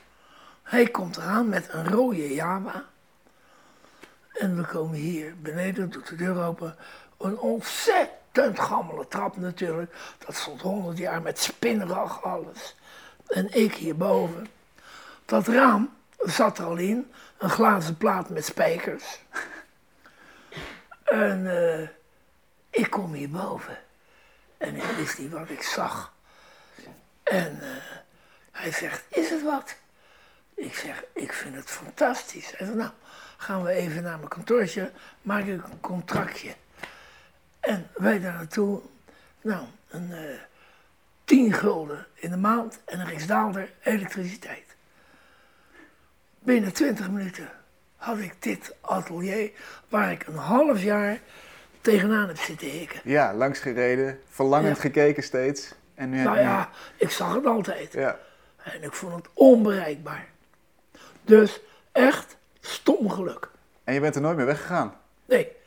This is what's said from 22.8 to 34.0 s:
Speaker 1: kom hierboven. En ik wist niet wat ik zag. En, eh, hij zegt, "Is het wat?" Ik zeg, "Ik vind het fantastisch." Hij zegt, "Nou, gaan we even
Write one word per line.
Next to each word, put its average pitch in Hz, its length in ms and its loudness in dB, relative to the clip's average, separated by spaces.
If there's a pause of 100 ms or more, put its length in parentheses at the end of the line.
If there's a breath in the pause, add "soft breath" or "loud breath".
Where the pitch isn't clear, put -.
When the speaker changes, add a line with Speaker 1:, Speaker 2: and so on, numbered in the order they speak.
Speaker 1:
kom 180 220 -4
hierboven. 147 640 -8 (800 soft breath)
En - 180 -6
ik - 80 -8 (140)
wist - 220 -4
niet 139 140 -10
wat 165 180 -10
ik 143 120 -10
zag. - 520 -4 (1080 loud breath)
En, 160 380 0
eh, - 80 -12 (840 soft breath)
hij - 200 -8
zegt, - 360 -6
"Is 320 220 0
het 320 120 -4
wat?" 294 340 -4 (800 soft breath)
Ik - 200 -10
zeg, - 380 -10
"Ik - 200 -8
vind - 220 -8
het 135 160 -14
fantastisch." - 840 -4
Hij 190 100 -8
zegt, 214 120 -4
"Nou, 220 120 -4 (460 loud breath)
gaan 190 260 -6
we 175 80 -2
even 175 320 -2